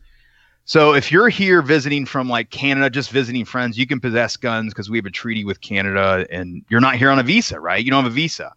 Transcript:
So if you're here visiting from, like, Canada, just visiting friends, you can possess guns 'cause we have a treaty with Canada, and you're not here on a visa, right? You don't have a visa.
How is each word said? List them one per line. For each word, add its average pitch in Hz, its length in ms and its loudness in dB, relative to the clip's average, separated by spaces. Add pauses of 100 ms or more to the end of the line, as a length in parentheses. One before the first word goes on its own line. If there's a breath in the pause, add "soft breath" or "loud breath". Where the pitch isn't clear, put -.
(680)
So 151 260 6
if 139 180 0
you're 214 160 6
here 185 340 4
visiting 143 440 0
from, 127 220 -4
like, 117 220 -4
Canada, 139 400 0
just 127 200 -6
visiting 123 340 -2
friends, 120 340 -6
you 131 80 -2
can 127 140 -4
possess 117 360 -2
guns 113 380 -4
'cause 101 160 -10
we 113 80 -2
have 98 80 -4
a 98 40 -12
treaty 110 340 -6
with 98 160 -6
Canada, 98 680 0
and 87 380 -10
you're 113 120 4
not 131 160 4
here 131 140 4
on 135 80 4
a 127 40 4
visa, 120 380 0
right? 90 240 -2
You 131 60 -2
don't 135 120 4
have 120 100 -2
a - 20 -10
visa. 151 420 -6